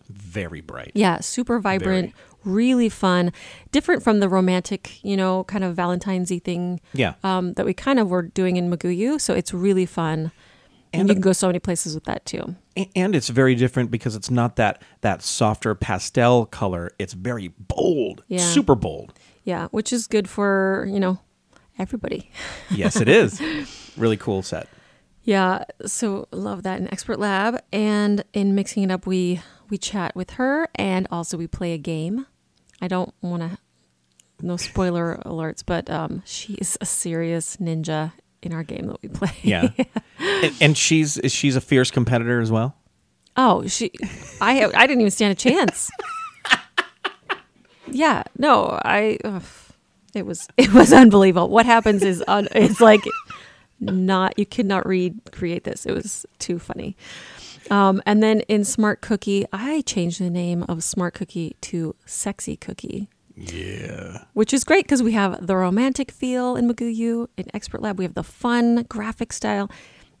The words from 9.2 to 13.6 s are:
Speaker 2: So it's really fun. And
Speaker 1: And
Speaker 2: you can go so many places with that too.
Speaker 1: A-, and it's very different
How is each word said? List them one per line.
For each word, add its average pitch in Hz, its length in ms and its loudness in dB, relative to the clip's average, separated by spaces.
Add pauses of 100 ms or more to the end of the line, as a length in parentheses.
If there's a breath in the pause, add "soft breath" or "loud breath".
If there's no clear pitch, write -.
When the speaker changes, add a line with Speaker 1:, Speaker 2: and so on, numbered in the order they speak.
Speaker 2:
So - 140 -2
it's - 180 -4
really 185 320 2
fun. 160 460 -4 (600 soft breath)
And 180 80 0
Speaker 1:
And 196 80 4
Speaker 2:
you 202 60 6
can 190 60 0
go 185 120 4
so 190 140 0
many 175 120 0
places 170 340 -4
with 156 120 -10
that - 200 -6
too. - 300 -10 (200)
Speaker 1:
A-, 190 200 -6
and 185 200 0
it's 127 140 0
very 131 240 4
different 123 380 0